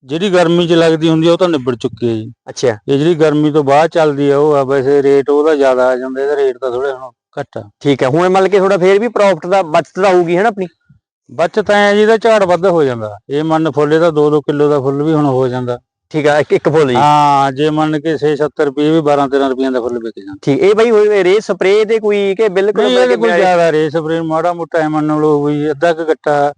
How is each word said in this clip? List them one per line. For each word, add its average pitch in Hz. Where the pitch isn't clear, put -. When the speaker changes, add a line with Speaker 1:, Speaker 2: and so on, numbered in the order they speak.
Speaker 1:
ਜਿਹੜੀ 165
ਗਰਮੀ 175
'ਚ 170
ਲੱਗਦੀ 165
ਹੁੰਦੀ 160
ਆ, 170
ਉਹ 170
ਤਾਂ 180
ਨਿਬੜ 127
ਚੁੱਕੀ 117
ਹੈ 113
ਜੀ। 113
Speaker 2:
ਅੱਛਾ। 131
Speaker 1:
ਇਹ 120
ਜਿਹੜੀ 160
ਗਰਮੀ 151
ਤੋਂ 147
ਬਾਅਦ 143
ਚੱਲਦੀ 143
ਆ, 139
ਉਹ 147
ਆ। 139
ਵੈਸੇ 139
ਰੇਟ 139
ਉਹਦਾ 147
ਜ਼ਿਆਦਾ 131
ਆ 131
ਜਾਂਦਾ, 131
ਇਹਦਾ 143
ਰੇਟ 131
ਤਾਂ 127
ਥੋੜ੍ਹਾ 135
ਹੁਣ 131
ਘੱਟ -
ਆ। 113
Speaker 2:
ਠੀਕ 139
ਹੈ, 135
ਹੁਣ 170
ਮਤਲਬ 190
ਕਿ 190
ਥੋੜ੍ਹਾ 196
ਫੇਰ 190
ਵੀ 233
ਪ੍ਰੋਫਿਟ 196
ਦਾ 190
ਬਚਤ 165
ਤਾਂ 190
ਹੋਊਗੀ, 175
ਹੈ 185
ਨਾ 226
ਆਪਣੀ? 196
Speaker 1:
ਬਚਤ 175
ਐਂ 208
ਜੀ, 208
ਇਹਦਾ 220
ਝਾੜ 214
ਵੱਧ 175
ਹੋ 170
ਜਾਂਦਾ। 110
ਇਹ 143
ਮੰਨ 160
ਫੁੱਲ, 147
ਇਹਦਾ 165
ਦੋ 151
ਦੋ 147
ਕਿਲੋ 147
ਦਾ 147
ਫੁੱਲ 139
ਵੀ 160
ਹੁਣ 147
ਹੋ 131
ਜਾਂਦਾ। 123
Speaker 2:
ਠੀਕ 147
ਆ, 147
ਇੱਕ, 143
ਇੱਕ 175
ਫੁੱਲ 147
ਜੀ। 123
Speaker 1:
ਹਾਂ, 143
ਜੇ 147
ਮੰਨ 156
ਕੇ 151
ਛੇ 147
ਸੱਤਰ 147
ਰੁਪਏ 147
ਵੀ 165
ਬਾਰਾਂ 143
ਤੇਰਾਂ 139
ਰੁਪਈਆਂ 131
ਦਾ 127
ਫੁੱਲ 120
ਵਿਕ 113
ਜਾਂਦਾ। 98
Speaker 2:
ਠੀਕ, 135
ਇਹ 202
ਬਾਈ 226
ਹੋਏ 208
ਰੇਹ 190
ਸਪਰੇਅ 202
ਦੇ 220
ਕੋਈ 202
ਕਿ 220
ਬਿਲਕੁਲ 196
Speaker 1:
ਨਹੀਂ, 254
Speaker 2:
ਮਤਲਬ 247
Speaker 1:
ਇਹਦੇ 247
Speaker 2:
ਕਿ 220
Speaker 1:
ਕੋਈ 226
Speaker 2:
ਬਿਨਾਂ 175
Speaker 1:
ਜ਼ਿਆਦਾ 175
ਰੇਹ 156
ਸਪਰੇਅ, 160
ਮਾੜਾ 160
ਮੋਟਾ 170
ਐਂ 156
ਮੰਨ 151
ਲਓ 151
ਵੀ 147
ਅੱਧਾ 160
ਕੁ 160
ਗੱਟਾ 147